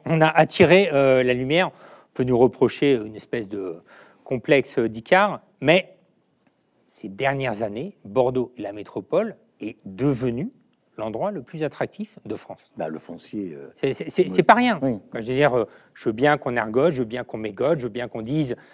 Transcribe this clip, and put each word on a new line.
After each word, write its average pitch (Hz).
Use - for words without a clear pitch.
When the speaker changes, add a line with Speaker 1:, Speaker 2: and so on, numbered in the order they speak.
Speaker 1:
on 160
a 156
attiré, 165
euh, 135
la 123
lumière. 143
On -
peut 131
nous 123
reprocher 131
une 110
espèce 107
de 95
complexe 131
d'Icare, 135
mais 156
ces -
dernières 127
années, 113
Bordeaux 123
et 107
la 101
métropole 117
est 107
devenu 123
l'endroit 113
le 175
plus 156
attractif -
de 107
France. -
Speaker 2:
Bah, 80
le 80
foncier, 85
euh, 69
Speaker 1:
C'est, 135
c'est, -
c'est, -
Speaker 2:
oui. 185
Speaker 1:
c'est 185
pas 214
rien. 240
Speaker 2:
Oui. 123
Speaker 1:
Quand 117
je 107
veux 127
dire, 135
euh, 117
je -
veux 117
bien 143
qu'on 123
ergote, 120
je 127
veux 117
bien 123
qu'on -
mégote, 110
je 120
veux 117
bien 120
qu'on 117
dise, 131